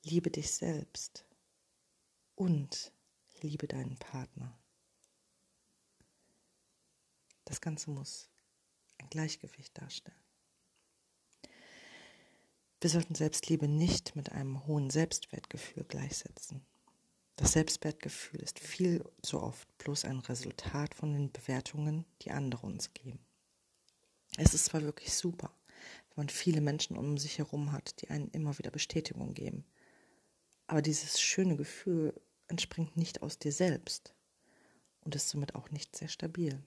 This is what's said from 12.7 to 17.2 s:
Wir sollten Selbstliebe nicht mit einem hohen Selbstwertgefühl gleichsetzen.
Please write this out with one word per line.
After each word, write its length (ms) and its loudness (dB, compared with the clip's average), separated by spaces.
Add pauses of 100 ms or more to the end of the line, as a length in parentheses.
Wir 100 6
sollten 240 2
Selbstliebe 540 2
nicht 480 2
mit 160 -6
einem 340 -4
hohen 240 2
Selbstwertgefühl 920 -2
gleichsetzen. 840 -8 (680)